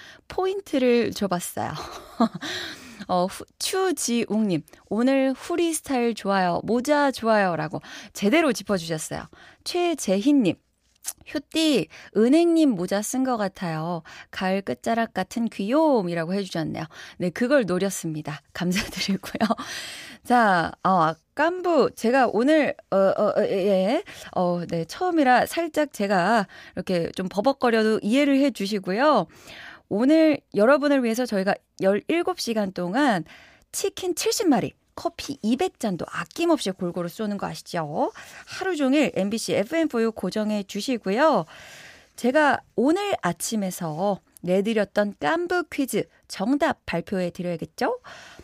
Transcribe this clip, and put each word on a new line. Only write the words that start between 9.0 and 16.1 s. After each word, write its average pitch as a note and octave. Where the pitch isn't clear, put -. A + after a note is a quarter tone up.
최재희님, C4+
"효띠, D4+
은행님 D#4+
모자 G3
쓴 B3+
것 B3+
같아요. E3+
가을 F#3+
끝자락 A#3
같은 A3
귀여움이라고" G3